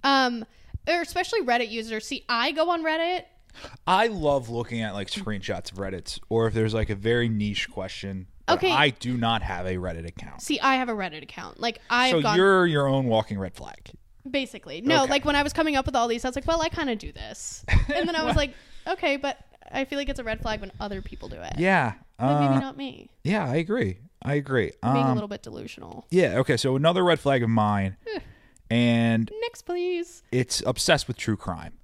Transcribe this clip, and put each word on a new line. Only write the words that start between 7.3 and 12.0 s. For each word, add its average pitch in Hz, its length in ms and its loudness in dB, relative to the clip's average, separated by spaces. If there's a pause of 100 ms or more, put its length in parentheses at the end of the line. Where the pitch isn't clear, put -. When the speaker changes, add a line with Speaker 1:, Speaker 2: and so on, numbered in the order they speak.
Speaker 2:
question. 95 580 -8 (180)
But 330 120 4
Speaker 1:
Okay. 370 160 0
Speaker 2:
I 147 160 4
do 123 260 -4
not 113 280 0
have 90 220 -6
a 92 100 -2
Reddit 85 300 -6
account. - 360 -14
Speaker 1:
See, - 180 -4
I 269 160 2
have 254 140 -2
a 226 40 -4
Reddit 175 300 -8
account. - 380 -14
Like, 233 180 -4 (100)
I've 247 220 2